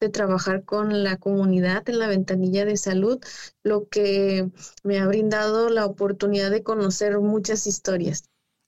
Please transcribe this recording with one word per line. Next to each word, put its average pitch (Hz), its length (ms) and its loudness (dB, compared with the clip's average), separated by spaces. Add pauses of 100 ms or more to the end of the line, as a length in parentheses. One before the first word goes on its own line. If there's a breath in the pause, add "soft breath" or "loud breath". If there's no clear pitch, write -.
de 214 80 0
trabajar 190 560 -2
con 208 400 0
la 190 120 0
comunidad 190 720 2
en 233 100 0
la 220 80 0
Ventanilla 185 580 0
de 208 120 0
Salud, 196 420 0 (440 loud breath)
lo 208 260 0
que 196 600 0 (340 loud breath)
me 202 160 0
ha 190 80 2
brindado 214 640 2
la 220 160 2
oportunidad 196 640 0
de 214 120 0
conocer 208 580 0
muchas 214 460 0
historias. 175 580 -4 (440)